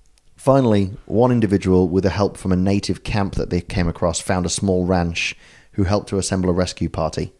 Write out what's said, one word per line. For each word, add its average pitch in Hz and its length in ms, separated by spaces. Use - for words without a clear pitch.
finally, 110 560
one 123 280
individual, 92 540
with 87 180
the 95 40
help 98 300
from 95 120
a 90 60
native 98 480
camp 98 300
that - 160
they 90 100
came - 260
across, 82 340
found 90 260
a - 20
small 92 380
ranch 87 500
who 101 120
helped 101 240
to 101 80
assemble 92 320
a 87 60
rescue 87 340
party. 80 520